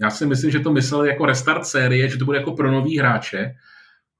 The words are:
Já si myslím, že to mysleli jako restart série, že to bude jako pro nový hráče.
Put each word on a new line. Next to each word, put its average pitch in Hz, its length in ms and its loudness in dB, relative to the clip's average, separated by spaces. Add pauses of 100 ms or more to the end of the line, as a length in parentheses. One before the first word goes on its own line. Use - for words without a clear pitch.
Já 107 100 0
si 151 160 -4
myslím, 135 240 0
že 147 100 0
to 156 120 0
mysleli 143 360 2
jako 147 180 0
restart 156 400 0
série, 127 420 2
že 131 80 -4
to 127 80 -2
bude 143 140 0
jako 151 140 -4
pro 135 180 0
nový 139 280 0
hráče. 117 560 -2 (640)